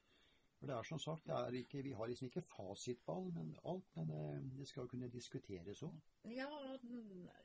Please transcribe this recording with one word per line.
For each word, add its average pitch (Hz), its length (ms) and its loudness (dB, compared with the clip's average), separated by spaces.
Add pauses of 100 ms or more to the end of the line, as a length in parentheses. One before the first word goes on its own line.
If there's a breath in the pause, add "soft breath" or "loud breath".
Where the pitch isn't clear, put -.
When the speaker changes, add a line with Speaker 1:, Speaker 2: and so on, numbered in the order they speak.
(600 soft breath)
Speaker 1:
For 139 60 -6
det 135 100 2
er 117 80 4
som 160 140 0
sagt, 160 300 0
det 156 80 4
er 123 180 4
ikke, 131 300 0
vi 139 80 0
har 113 160 2
liksom 123 240 0
ikke 175 100 2
fasitball, 123 880 0
men 160 320 0
alt, 185 220 2 (100)
men, 160 140 2
eh, 151 300 2 (180)
det 139 100 -4
skal - 160 -2
jo 127 40 -2
kunne 123 240 0
diskuteres 101 720 -2
også. 160 160 0 (260)
Speaker 2:
Ja, 254 240 0
og, 269 340 -2
mm, 214 460 -4 (160)